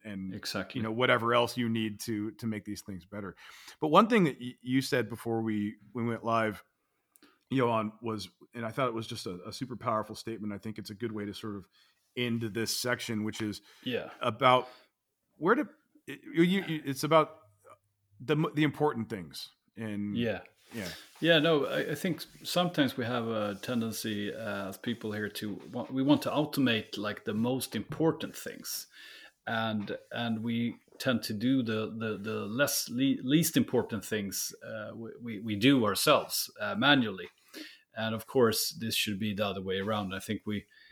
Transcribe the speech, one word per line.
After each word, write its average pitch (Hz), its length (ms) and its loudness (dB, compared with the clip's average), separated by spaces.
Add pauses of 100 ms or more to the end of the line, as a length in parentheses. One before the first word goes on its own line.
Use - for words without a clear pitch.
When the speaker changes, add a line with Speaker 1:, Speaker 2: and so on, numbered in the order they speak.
Speaker 1:
and 95 300 -8
Speaker 2:
Exactly. 101 440 -6
Speaker 1:
you 113 40 -2
know, 110 100 -2
whatever 120 420 4
else 120 220 2
you 120 120 0
need 110 320 -2
to, 107 320 -4
to 117 140 -12
make 107 180 -4
these 101 180 -10
things 92 220 -12
better. 98 320 -10 (440)
But 156 80 0
one 196 200 8
thing 220 160 6
that 131 160 2
y-, 123 220 -10
you 127 180 2
said 123 280 0
before 113 340 -2
we, 107 340 0 (160)
we 120 120 -4
went 117 200 -4
live, 113 380 0 (880)
Johan, 117 500 2
was, 110 280 -6 (260)
and 117 100 -8
I 110 60 -6
thought 131 180 0
it 113 60 -2
was 110 120 -4
just - 200 -10
a, 90 200 -6
a 110 60 -10
super 127 240 -8
powerful 110 380 -2
statement. 107 380 -8
I 101 60 -8
think 110 200 -10
it's 101 120 -12
a 107 40 -10
good 110 180 -6
way 104 120 -6
to 101 100 -8
sort 107 220 -8
of 92 100 -12 (500)
end 117 260 0 (120)
this 110 220 -2
section, 120 480 -2
which 107 160 -6
is 107 200 -4 (240)
Speaker 2:
Yeah. 120 260 -4 (100)
Speaker 1:
about 127 480 4 (680)
where 180 180 4
to, 269 140 2 (380)
it, 139 140 -12 (140)
you, 160 80 8 (240)
you, 156 180 -2
it's 135 200 -2
about 156 320 6 (840)
the, 143 160 0 (180)
the 151 100 4
important 139 440 0
things. 87 420 -10 (260)
And 104 400 -4
Speaker 2:
Yeah. 110 240 0 (340)
Speaker 1:
yeah. 180 140 -6 (320)
Speaker 2:
Yeah, 165 180 6
no, 151 280 4
I, 147 260 -2
I - 20 -2
think 165 280 -2 (200)
sometimes 160 540 0
we 123 80 -2
have 117 240 -2
a 104 340 -2
tendency, 110 720 -2
uh, 101 340 -6
as 98 80 -10
people 113 360 -6
here 107 160 -4
to 104 320 -8 (120)
wa-, 120 180 -6
we 131 120 0
want 143 200 6
to - 80 0
automate, 127 680 0
like, 104 260 -4
the 107 100 -2
most 120 400 0
important 151 640 -2
things. - 500 -10 (600)
And, 110 500 -2 (160)
and 113 300 -2
we 117 340 0 (220)
tend 123 260 0
to 110 100 -4
do 127 280 2
the, 110 340 -2
the, 110 220 -4
the 101 280 -4
less, 127 440 0
le-, 131 320 2
least 151 340 4
important 117 480 2
things, 98 500 -4 (120)
uh, 110 280 -10
we, 113 160 -10 (120)
we, 113 180 -10
we 107 160 -2
do 127 280 6
ourselves, 104 640 2 (100)
uh, 104 140 -4
manually. 110 540 4 (680)
And 110 180 -2
of 107 120 -6
course, 113 440 4
this 113 240 -4
should 101 240 0
be 107 160 0
the 101 120 2
other 98 160 -2
way 95 160 -2
around. 101 360 -2
I 98 40 -6
think 104 260 -4
we, 104 220 -4 (260)